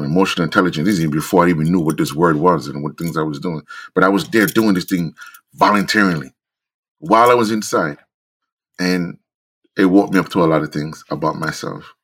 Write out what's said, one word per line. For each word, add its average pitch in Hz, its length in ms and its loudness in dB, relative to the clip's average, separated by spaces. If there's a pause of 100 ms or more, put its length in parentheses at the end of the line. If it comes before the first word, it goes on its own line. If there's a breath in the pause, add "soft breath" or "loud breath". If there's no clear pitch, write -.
emotional 87 400 0
intelligence. 80 400 0
This 104 100 2
is 85 60 -2
even 80 140 0
before 85 300 2
I 90 40 4
even 80 220 0
knew 92 100 2
what 76 160 -2
this 73 180 -4
word 80 220 2
was 78 300 0
and 71 160 -10
what 73 140 -10
things 82 200 -6
I 78 60 -2
was 76 160 -6
doing. 80 240 -8 (320 loud breath)
But 92 100 4
I 95 40 6
was 98 200 0
there 107 180 2
doing 110 280 2
this 87 100 -2
thing 87 280 -4 (420 loud breath)
voluntarily 95 760 0 (680)
while 110 320 4
I 123 40 6
was 113 160 0
inside. 104 480 -4 (800)
And 90 380 -2 (600)
it 98 100 4
woke 98 240 4
me 92 80 2
up 85 100 -2
to 92 140 0
a 82 40 4
lot 78 160 2
of 76 100 -10
things 76 360 -8
about 78 280 -4
myself. - 560 -10 (100)